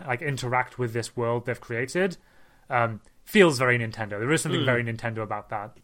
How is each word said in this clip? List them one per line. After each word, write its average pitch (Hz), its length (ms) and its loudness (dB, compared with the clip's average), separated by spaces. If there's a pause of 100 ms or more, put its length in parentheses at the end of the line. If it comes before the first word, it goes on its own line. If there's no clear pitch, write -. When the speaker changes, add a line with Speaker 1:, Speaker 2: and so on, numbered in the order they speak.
Speaker 1:
like, 123 160 -2
interact 127 560 -2
with 123 160 -2
this 113 220 -4
world 117 300 0
they've 120 160 -4
created, 165 560 -2 (520)
um, 117 300 0 (240)
feels 170 340 6
very 123 220 4
Nintendo. 110 400 -6
There 123 120 0
is 156 100 2
something 160 200 -2
Speaker 2:
Mm. 143 40 0
Speaker 1:
very 120 180 2
Nintendo 113 360 -6
about 104 300 -6
that. 107 340 -8